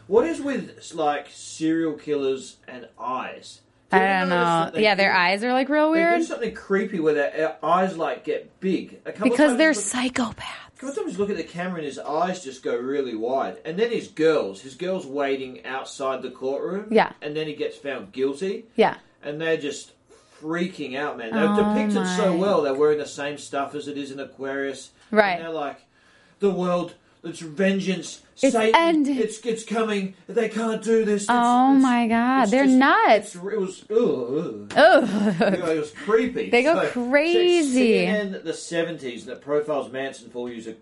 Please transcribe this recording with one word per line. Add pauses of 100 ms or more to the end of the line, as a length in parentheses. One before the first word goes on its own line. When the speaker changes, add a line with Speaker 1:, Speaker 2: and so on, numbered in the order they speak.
Speaker 1:
What
is
with,
like,
serial
killers (100)
and (140)
eyes? (300)
Do
Speaker 2:
I
Speaker 1:
you (140)
Speaker 2:
don't
Speaker 1:
notice
Speaker 2:
know.
Speaker 1:
that
they
Speaker 2:
Yeah,
their
Speaker 1:
do,
Speaker 2:
eyes
are,
like,
real
Speaker 1:
they
do
Speaker 2:
weird.
Speaker 1:
something
creepy
where
their,
uh,
eyes,
like,
get
big.
A
couple
of
Speaker 2:
Because
Speaker 1:
times
Speaker 2:
they're
Speaker 1:
you
look,
Speaker 2:
psychopaths.
Speaker 1:
a
couple
of
times
you
look
at
the
camera
and
his
eyes
just
go
really
wide.
And
then
his
girls,
his
girls
waiting
outside
the
courtroom.
Speaker 2:
Yeah. (100)
Speaker 1:
And
then
he
gets
found
guilty. (100)
Speaker 2:
Yeah. (260)
Speaker 1:
And
they're
just (500)
freaking
out,
man.
They're
Speaker 2:
Oh (180)
Speaker 1:
depicted (100)
so
Speaker 2:
my.
Speaker 1:
well.
They're
wearing
the
same
stuff
as
it
is
in
Aquarius. (200)
Speaker 2:
Right.
Speaker 1:
And
they're
like, (600)
"The
world, (280)
it's
vengeance, (220)
Speaker 2:
It's
Speaker 1:
Satan,
Speaker 2:
ending.
Speaker 1:
it's,
it's
coming. (120)
They
can't
do
this."
It's,
Speaker 2:
Oh
Speaker 1:
it's,
Speaker 2:
my
God.
Speaker 1:
it's
Speaker 2:
They're
Speaker 1:
just,
Speaker 2:
nuts.
Speaker 1:
it's,
it
was,
ugh,
ugh. (320)
Speaker 2:
Ugh.
Speaker 1:
You
know,
it
was
creepy.
Speaker 2:
They
go
Speaker 1:
So,
check
Speaker 2:
crazy.
Speaker 1:
C
N
N
the
seventies
that
profiles
Manson
for
all
you,